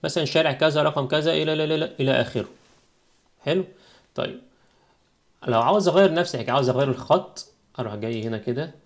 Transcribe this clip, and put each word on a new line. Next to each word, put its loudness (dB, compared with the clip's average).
مثلا -2
شارع 2
كذا، 2
رقم 0
كذا، 0
إلى، 0
لا، -2
لا، 0
لا، -4
إلى 2
آخره. -4
حلو؟ -2
طيب، -6
لو 2
عاوز 2
أغير 6
نفس -2
الحاجة، -4
عاوز 2
أغير 2
الخط، -2
أروح -6
جاي -6
هنا -4
كده -6